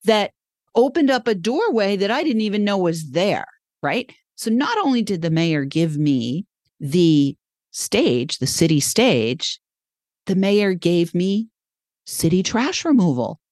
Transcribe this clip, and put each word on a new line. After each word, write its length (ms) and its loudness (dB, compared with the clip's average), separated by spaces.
that 280 0
opened 340 2
up 180 0
a 80 0
doorway 600 0
that 160 -2
I 120 -2
didn't 180 0
even 220 -2
know 140 0
was 340 -2
there, 340 -2
right? 300 -4
So 160 -6
not 280 0
only 220 0
did 200 -4
the 80 -2
mayor 360 0
give 320 -2
me 480 0
the 580 2
stage, 680 -2
the 80 -2
city 320 2
stage, 800 0
the 100 -2
mayor 380 2
gave 420 0
me 320 0
city 380 0
trash 400 -2
removal. 560 0